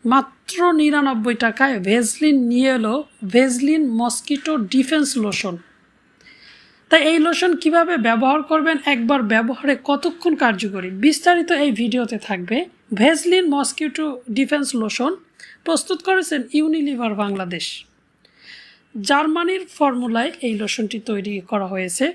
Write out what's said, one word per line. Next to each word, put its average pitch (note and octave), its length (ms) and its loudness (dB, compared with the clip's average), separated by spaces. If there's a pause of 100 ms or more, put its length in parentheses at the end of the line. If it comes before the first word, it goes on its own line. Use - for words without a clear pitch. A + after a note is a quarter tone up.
মাত্র C4+ 540 0 (220)
নিরানব্বই C4+ 640 2
টাকায় B3 320 2 (120)
ভেজলিন B3 480 2 (120)
নিয়ে B3+ 260 2
এলো A3 200 0 (380)
ভেজলিন C4+ 500 2 (160)
মসকিটো C#4+ 540 -2 (200)
ডিফেন্স C#4 360 2 (140)
লোশন। G3 320 -4 (1400)
তাই D#4+ 200 6
এই E4 80 4
লোশন E4+ 340 2 (100)
কিভাবে E4+ 360 2
ব্যবহার A#3+ 440 2
করবেন, D#4 340 0 (160)
একবার B3+ 280 2 (120)
ব্যবহারে A#3+ 420 0 (140)
কতক্ষণ D#4+ 440 0 (100)
কার্যকরী, G3 460 -2 (160)
বিস্তারিত E4+ 460 2 (140)
এই C#4+ 60 2 (100)
ভিডিওতে A#3+ 380 -2
থাকবে। F#3+ 380 -4 (380)
ভেজলিন E4 500 4 (100)
মসকিটো D4+ 520 -4 (300)
ডিফেন্স C#4 380 0
লোশন A#3+ 380 -2 (520)
প্রস্তুত E4 400 -2
করেছেন F4+ 360 0 (120)
ইউনিলিভার D4 600 0 (100)
বাংলাদেশ। F#3+ 440 -6 (1400)
জার্মানির E4 540 0 (140)
ফর্মুলায় B3 540 -2 (100)
এই A#3 200 -4
লোশনটি G#3+ 380 -6 (100)
তৈরি G#3 260 -6 (140)
করা G3+ 180 -4
হয়েছে। F#3 480 -4